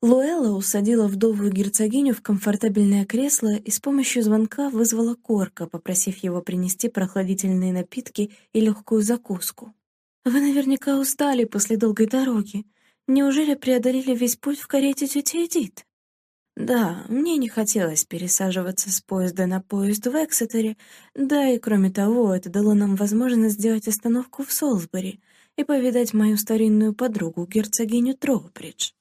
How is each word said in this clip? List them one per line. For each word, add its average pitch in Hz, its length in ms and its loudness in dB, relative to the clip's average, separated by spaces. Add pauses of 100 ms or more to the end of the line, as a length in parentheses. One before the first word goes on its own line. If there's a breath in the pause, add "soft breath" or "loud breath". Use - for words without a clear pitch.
Луэлла 262 500 4
усадила 208 540 2
вдовую 202 420 0
герцогиню 214 640 0
в - 80 -4
комфортабельное 202 840 0
кресло 226 500 0
и 208 140 -8
с - 100 -4
помощью 269 420 0
звонка 220 460 0
вызвала 233 460 0
Корка, 196 520 -4
попросив 185 520 -6
его 180 240 -4
принести 180 480 -4
прохладительные 190 840 -2
напитки 208 580 -6 (220 loud breath)
и 220 80 2
легкую 220 400 0
закуску. 214 720 -4 (540)
"Вы 254 160 2
наверняка 277 560 2
устали 269 460 0
после 220 340 -2
долгой 220 280 2
дороги. 220 600 -2 (400)
Неужели 277 480 2
преодолели 254 600 0
весь 233 220 0
путь 285 220 -4
в - 80 -14
карете 277 400 0
тети 285 400 -2
Эдит?" - 400 -4 (680)
"Да, 226 540 0
мне 302 300 0
не 247 100 -2
хотелось 190 560 -2
пересаживаться 185 840 -4
с 180 100 -2
поезда 185 460 -2
на 185 160 -2
поезд 202 440 -2
в 247 160 -2
Эксетере, 226 540 -2 (380 loud breath)
да 277 340 2
и, 240 100 2
кроме 202 320 2
того, 208 440 2
это 185 160 -6
дало 208 240 2
нам 202 200 4
возможность 220 600 2
сделать 220 340 0
остановку 240 560 -2
в - 80 -8
Солсбери 190 680 -2 (340 soft breath)
и 294 80 -2
повидать 247 480 0
мою 214 240 4
старинную 214 580 2
подругу, 185 520 -4
герцогиню 220 680 0
Троубридж". - 880 -4